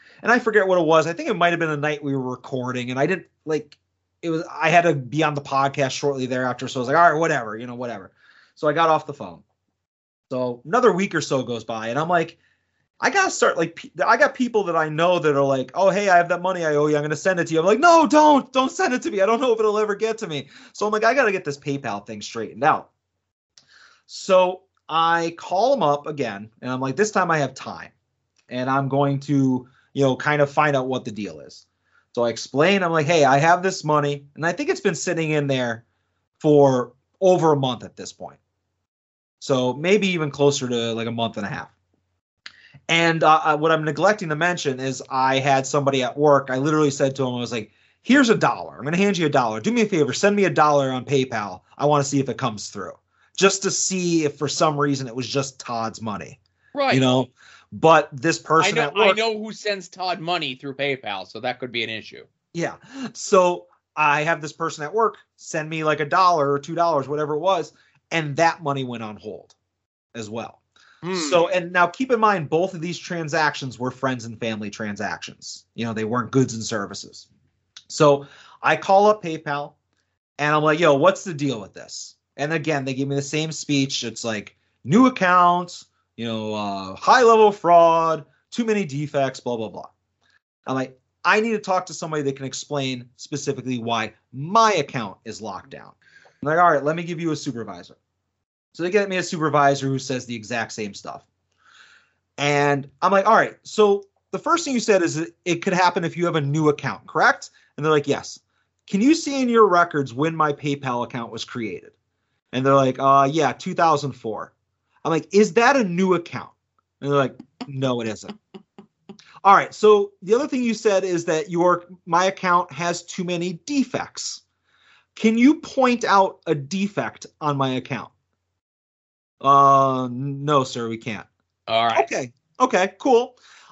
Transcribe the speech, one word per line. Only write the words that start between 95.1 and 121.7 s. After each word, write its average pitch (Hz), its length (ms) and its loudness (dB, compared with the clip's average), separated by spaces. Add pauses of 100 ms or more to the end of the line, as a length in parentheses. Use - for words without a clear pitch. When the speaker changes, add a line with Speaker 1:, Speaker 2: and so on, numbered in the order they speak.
Speaker 1:
is 104 180 -14
locked 98 280 -12
down." 55 240 -20 (480)
I'm 131 60 -10
like, 156 120 2
"All 175 120 6
right, 135 120 0
let 156 140 -2
me 175 60 -8
give 165 180 -8
you 165 100 -4
a 147 60 -4
supervisor." 101 580 -12 (800)
So 165 80 -8
they 180 80 -4
get 202 180 2
me 185 80 -4
a 175 60 0
supervisor 147 640 0
who 135 100 -2
says 131 280 -6
the 120 100 -10
exact 110 380 -8
same 101 200 -10
stuff. - 320 -16 (1120)
And 143 520 2 (120)
I'm 185 100 2
like, 196 140 4
"All 214 100 6
right, 139 280 2
so 202 420 2 (260)
the 180 80 -6
first 339 240 0
thing 277 120 -4
you 233 40 0
said 196 220 4
is 151 140 0
that 165 280 -8
it 170 120 -2
could 175 180 -4
happen 175 300 2
if 165 120 -6
you 175 100 -2
have 160 100 0
a 156 60 0
new 151 280 0
account, 127 380 -4
correct?" 220 420 0 (260)
And 143 100 -6
they're 156 60 2
like, 147 160 0
"Yes." - 320 -4 (480)
"Can 202 140 -2
you 285 140 4
see 277 260 -4
in 247 80 0
your 226 180 6
records 170 460 2
when 160 220 -2
my 151 180 0
PayPal 139 500 -6
account 117 280 -10
was 113 120 -10
created?" 104 480 -10 (600)
And 131 120 0
they're 139 100 6
like, 131 240 2
"Uh, 139 300 6
yeah, 143 240 0
two 185 200 -10
thousand 147 400 0
four." 101 400 -12 (500)
I'm 147 80 -2
like, 160 220 -2
"Is 196 200 4
that 240 220 4
a 254 80 2
new 185 300 0
account?" 165 380 -6 (500)
And 139 100 -4
they're 143 60 2
like, 127 180 0 (320)
"No, 135 340 -4
it 113 60 -6
isn't." 104 320 -10 (140)
<laughs> - 920 -20
All 196 120 8
right, 143 180 2
so 208 380 4 (100)
the 196 140 0
other 285 120 0
thing 254 160 -4
you 233 120 0
said 202 280 0
is 175 220 -2
that 156 240 -2
your, 175 360 0 (200)